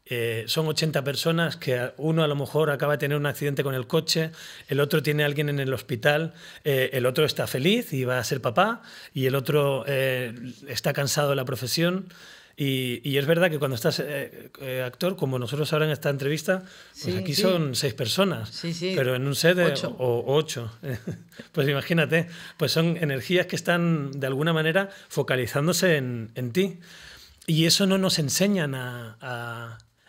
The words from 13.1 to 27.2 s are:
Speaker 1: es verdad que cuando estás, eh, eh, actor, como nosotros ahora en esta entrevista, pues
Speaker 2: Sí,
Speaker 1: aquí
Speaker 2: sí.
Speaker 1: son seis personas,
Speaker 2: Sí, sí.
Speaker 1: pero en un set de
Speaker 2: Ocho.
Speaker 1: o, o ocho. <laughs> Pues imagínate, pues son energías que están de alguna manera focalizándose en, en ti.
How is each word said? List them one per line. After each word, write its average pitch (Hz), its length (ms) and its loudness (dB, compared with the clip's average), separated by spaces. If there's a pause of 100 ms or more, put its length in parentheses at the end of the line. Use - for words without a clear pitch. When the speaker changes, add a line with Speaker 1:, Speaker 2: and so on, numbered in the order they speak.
Speaker 1:
es 135 80 0
verdad 165 240 4
que 151 80 -2
cuando 135 160 0
estás, 151 240 0
eh, 143 600 -6
eh, 127 260 -6
actor, 175 300 -2
como 131 240 0
nosotros 139 320 -2
ahora 156 140 2
en 156 40 0
esta 147 180 -2
entrevista, 151 540 0
pues - 520 -8
Speaker 2:
Sí, - 20 -2
Speaker 1:
aquí 185 180 -2
Speaker 2:
sí. 214 80 0
Speaker 1:
son 165 320 2
seis 139 200 0
personas, 131 560 0
Speaker 2:
Sí, 170 240 -6
sí. 175 220 -4
Speaker 1:
pero 127 200 2
en 131 100 0
un 139 80 0
set 170 220 4
de 175 80 4
Speaker 2:
Ocho. 139 240 0 (100)
Speaker 1:
o, 120 220 2
o 135 160 0
ocho. 127 340 -2 (120)
<laughs> - 720 -10
Pues 143 160 2
imagínate, 160 600 2 (300)
pues 143 120 0
son 165 260 2
energías 165 500 0
que 180 100 -4
están 170 560 0
de 135 160 -4
alguna 147 240 0
manera 160 360 2 (200)
focalizándose 147 880 2
en, 120 400 -4
en 123 160 -4
ti. 185 260 0 (720)